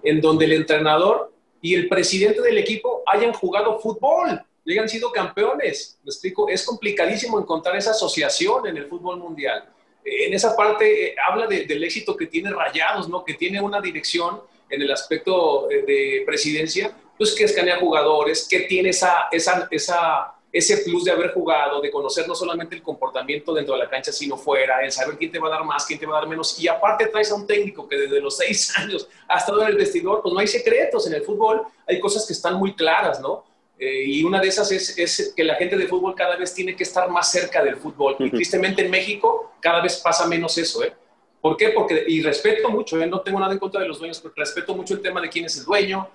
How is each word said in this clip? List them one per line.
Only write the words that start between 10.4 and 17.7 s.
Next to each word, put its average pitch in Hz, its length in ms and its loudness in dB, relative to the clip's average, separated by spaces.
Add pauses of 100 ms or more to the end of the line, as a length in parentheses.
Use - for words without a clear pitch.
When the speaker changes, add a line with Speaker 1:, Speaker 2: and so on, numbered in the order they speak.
Speaker 1:
parte, 214 560 4
eh, - 40 -12 (120)
habla 226 200 -2
de, 180 180 -2
del 151 180 -4
éxito 196 340 -4
que 160 100 -6
tiene 180 240 -4
Rayados, 165 580 -2
¿no? 180 140 -6
Que 156 120 -8
tiene 196 260 -4
una 202 200 -2
dirección 170 600 -4 (280)
en 143 120 -4
el 143 100 0
aspecto, 156 800 0
eh, 139 160 2
de 135 400 2
presidencia, 156 680 -2 (260)
pues, 214 180 2
que 220 100 4
escanea 180 340 2